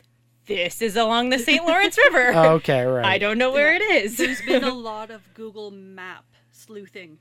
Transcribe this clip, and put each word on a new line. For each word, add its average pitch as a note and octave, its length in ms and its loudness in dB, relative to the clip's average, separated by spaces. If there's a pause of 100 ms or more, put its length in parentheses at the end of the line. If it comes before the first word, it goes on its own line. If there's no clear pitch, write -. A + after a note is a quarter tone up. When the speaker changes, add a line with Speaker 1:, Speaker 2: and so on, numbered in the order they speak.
(460)
Speaker 1:
"This F3 360 -4
is A3 140 -4
along A#3 340 0
the C4 100 0
Saint D#4 260 0
Lawrence F#4 320 2
River." E4 340 4
Speaker 2:
<laughs> - 40 4
Oh, D#3+ 180 6
okay, C#3 300 0
right. B2+ 200 0
Speaker 1:
I F#3+ 140 0
don't G#3 200 -2
know B3+ 120 0
where C#4+ 220 2
Speaker 3:
Yeah. F4 60 0
Speaker 1:
it F#4 260 0
is. A3 120 -6
Speaker 3:
There's C4 260 -4
been B3+ 220 0
Speaker 1:
<laughs> - 0 -
Speaker 3:
a B3+ 100 -2
lot A3 360 -12
of A3 120 -20 (120)
Google G#3+ 380 -16
Map F#3+ 520 -20 (280)
sleuthing, F#3+ 680 -20